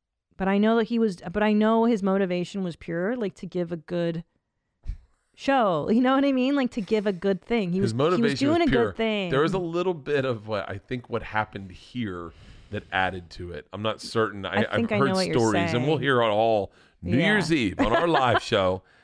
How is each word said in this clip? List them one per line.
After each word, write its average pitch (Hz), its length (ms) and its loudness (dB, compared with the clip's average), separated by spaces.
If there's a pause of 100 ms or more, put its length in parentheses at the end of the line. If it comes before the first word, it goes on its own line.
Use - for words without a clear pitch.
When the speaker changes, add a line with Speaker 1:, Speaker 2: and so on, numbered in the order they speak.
(360)
Speaker 1:
but 190 140 -2
I 196 80 2
know 220 180 4
that 233 80 2
he 233 160 -2
was, 208 180 0 (140)
but 208 100 -2
I 214 120 4
know 220 320 4
his 226 180 2
motivation 190 600 0
was 175 120 -6
pure, 180 400 -4
like, 214 200 -6
to - 120 -12
give 170 240 -4
a 175 60 -6
good 170 480 -4 (1080)
show. 214 540 0
You 220 120 4
know 254 140 2
what 277 100 2
I 277 60 2
mean? 262 240 0
Like, 262 160 0
to 240 100 -6
give 214 260 -2
a 208 60 0
good 190 280 -2
thing. 208 300 -2
He 185 80 0
Speaker 2:
His 196 60 2
Speaker 1:
was, 113 80 0
he 117 40 -2
was 151 220 2
Speaker 2:
motivation 233 280 2
Speaker 1:
doing 330 140 4
Speaker 2:
was 339 60 2
Speaker 1:
a 240 40 2
Speaker 2:
pure. 240 160 4
Speaker 1:
good 196 100 -6
thing. 214 340 -2
Speaker 2:
There 135 100 2
was 175 120 2
a 190 60 -2
little 175 340 -2
bit 143 320 -2
of 110 220 -4
what 104 220 -4
I 98 80 -8
think 123 320 -10
what 117 140 -4
happened 104 480 -6
here 90 600 -8 (400)
that 104 200 -8
added 92 400 -2
to 87 200 -14
it. 76 220 -12
I'm 98 80 -10
not 107 200 -4
certain. 101 440 -2
I, 135 240 0
Speaker 1:
I - 60 -4
think 156 160 0
Speaker 2:
I've 208 60 0
Speaker 1:
I - 20 2
Speaker 2:
heard - 100 4
Speaker 1:
know 185 60 -2
what 185 120 0
you're 160 120 -4
Speaker 2:
stories, 110 340 2
and 120 120 0
we'll 156 100 2
Speaker 1:
saying. 123 80 -4
Speaker 2:
hear 131 180 2
it 113 60 4
all 107 440 0 (300)
New 92 160 0
Speaker 1:
Yeah. 165 160 2
Speaker 2:
Year's 180 180 0
Eve 139 280 0
on 269 140 2
our 240 140 2
Speaker 1:
<laughs> - 0 -
Speaker 2:
live - 360 2
show. 92 400 0 (200)